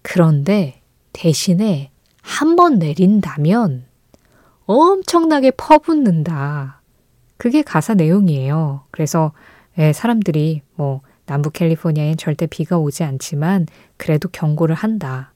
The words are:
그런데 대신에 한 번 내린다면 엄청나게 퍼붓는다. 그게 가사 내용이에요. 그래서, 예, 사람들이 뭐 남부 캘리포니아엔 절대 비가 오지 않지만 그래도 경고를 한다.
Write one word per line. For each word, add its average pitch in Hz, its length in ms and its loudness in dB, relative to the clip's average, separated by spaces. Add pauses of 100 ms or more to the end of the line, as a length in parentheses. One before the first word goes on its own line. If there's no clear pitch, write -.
그런데 160 800 0 (320)
대신에 170 760 0 (300)
한 330 360 0
번 349 200 4
내린다면 165 1080 0 (800)
엄청나게 320 840 2
퍼붓는다. 160 1300 0 (560)
그게 254 240 0
가사 196 320 -2
내용이에요. 156 1000 0
그래서, 156 400 -2 (460)
예, 151 160 4
사람들이 160 680 -2 (140)
뭐 139 260 -4 (240)
남부 143 240 -4
캘리포니아엔 160 680 -2
절대 156 280 -4
비가 165 320 -4
오지 151 260 -2
않지만 156 640 -2 (280)
그래도 151 340 -2
경고를 160 460 -2
한다. 156 600 -6